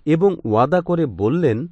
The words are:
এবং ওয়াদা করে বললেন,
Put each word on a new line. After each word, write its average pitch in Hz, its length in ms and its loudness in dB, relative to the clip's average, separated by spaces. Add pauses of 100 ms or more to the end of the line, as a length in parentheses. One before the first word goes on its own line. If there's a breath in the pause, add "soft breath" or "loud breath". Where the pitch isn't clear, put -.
এবং 165 400 2
ওয়াদা 139 360 2
করে 170 260 -2
বললেন, 117 640 -2